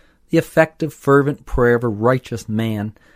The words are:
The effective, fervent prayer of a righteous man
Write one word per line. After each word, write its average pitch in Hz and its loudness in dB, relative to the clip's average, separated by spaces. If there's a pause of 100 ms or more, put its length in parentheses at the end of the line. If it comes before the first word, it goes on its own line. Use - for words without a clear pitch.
(300)
The 165 0
effective, 160 -2
fervent 139 0
prayer 120 2
of 117 -4
a 123 -2
righteous 113 -4
man 107 -4 (220)